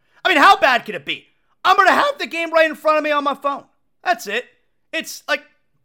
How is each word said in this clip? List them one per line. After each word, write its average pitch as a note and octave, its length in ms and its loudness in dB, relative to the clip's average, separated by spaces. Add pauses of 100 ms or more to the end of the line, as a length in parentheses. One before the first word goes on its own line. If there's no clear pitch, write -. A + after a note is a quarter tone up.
(240)
I F#4 60 0
mean, E4 80 2
how C#4 180 6
bad C4 300 0
could G#3+ 80 -12
it C#3+ 100 -14
be? D3+ 220 -10 (360)
I'm F#4+ 140 2
gonna F#4 160 4
have C#5 260 0
the F4 80 -8
game E4 240 -8
right D#4+ 180 2
in D4+ 60 -10
front D#4 220 0
of D4+ 80 -2
me D4+ 60 -4
on D4 140 -2
my C#4 100 -2
phone. C#4+ 320 -8 (360)
That's F4 240 -4
it. G#3+ 200 -6 (440)
It's - 380 -10
like, D4 160 -4 (400)